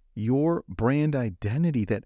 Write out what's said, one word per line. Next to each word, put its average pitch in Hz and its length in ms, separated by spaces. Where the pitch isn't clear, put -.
your 143 540
brand 143 480
identity, 120 680
that - 180